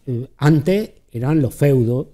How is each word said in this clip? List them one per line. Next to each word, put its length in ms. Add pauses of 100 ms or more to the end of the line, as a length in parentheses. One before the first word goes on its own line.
eh, 200 (100)
antes 520 (220)
eran 300
los 120
feudos, 600